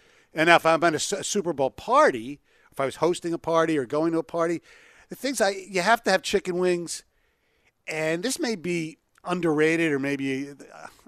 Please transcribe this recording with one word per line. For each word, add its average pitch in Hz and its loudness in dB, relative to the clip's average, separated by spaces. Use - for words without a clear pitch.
And 160 2
if 165 6
I'm 160 4
at 170 4
a - -2
S-, - -6
Super 156 -2
Bowl 135 0
party, 143 0
if - -10
I 139 0
was 127 -6
hosting 170 0
a 165 -4
party 160 0
or 131 -2
going 151 -2
to 165 0
a 165 0
party, 170 -4
the 185 -12
things 269 -6
I, 202 4
you 190 -4
have 226 2
to 202 2
have 190 2
chicken 185 -2
wings, 180 -2
and 160 -2
this 262 -4
may 247 -2
be 165 -4
underrated, 165 2
or 139 0
maybe, 139 -4
uh, - -20